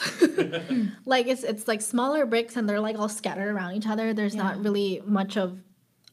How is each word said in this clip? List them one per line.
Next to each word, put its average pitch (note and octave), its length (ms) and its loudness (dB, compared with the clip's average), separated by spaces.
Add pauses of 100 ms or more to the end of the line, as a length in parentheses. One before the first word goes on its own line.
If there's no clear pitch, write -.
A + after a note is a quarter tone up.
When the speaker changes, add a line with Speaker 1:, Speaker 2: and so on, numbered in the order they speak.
(200)
Speaker 1:
<laughs> E4 80 8
Speaker 2:
<laughs> G#3+ 760 -2
Speaker 1:
Like, B3+ 220 4
it's, B3+ 160 0
it's, A3 240 -4
like, G#3+ 140 0
smaller C4 460 0
bricks, A#3 300 0
and A3 120 0
they're, G#3 120 2
like, G#3+ 180 -2
all G#3 100 0
scattered G3 400 -4
around F#3 260 -4
each G#3+ 140 -2
other. A3 260 0
There's G#3 220 0
not G3 200 0
Speaker 3:
Yeah. G3+ 60 -6
Speaker 1:
really G3+ 440 0
much G3 300 2
of F#3 220 0 (540)